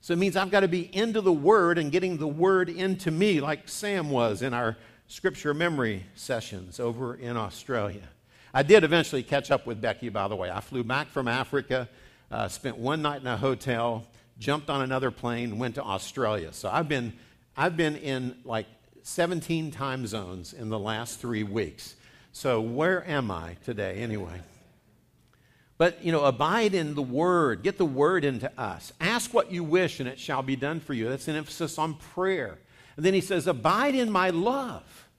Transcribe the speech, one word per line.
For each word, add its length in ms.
So 120
it 40
means 180
I've 160
got 100
to 60
be 280
into 260
the 100
Word 460
and 140
getting 260
the 100
Word 420
into 420
me 280
like 300
Sam 400
was 320
in 120
our 240
scripture 460
memory 520
sessions 640
over 340
in 240
Australia. 720
I 80
did 200
eventually 400
catch 260
up 160
with 160
Becky, 280
by 180
the 80
way. 140
I 120
flew 220
back 260
from 180
Africa, 640
uh, 160
spent 300
one 240
night 200
in 60
a 100
hotel, 680
jumped 300
on 120
another 280
plane, 420
and 80
went 160
to 80
Australia. 680
So 160
I've 180
been, 260
I've 180
been 200
in, 480
like, 240
seventeen 680
time 380
zones 460
in 160
the 100
last 400
three 240
weeks. 520
So 300
where 460
am 220
I 360
today 360
anyway? 400
But, 260
you 80
know, 120
abide 500
in 220
the 60
Word. 640
Get 140
the 80
Word 380
into 360
us. 400
"Ask 340
what 180
you 120
wish, 360
and 80
it 120
shall 220
be 140
done 240
for 140
you." 160
That's 180
an 80
emphasis 420
on 180
prayer. 640
And 100
then 100
he 60
says, 260
"Abide 480
in 160
my 180
love." 880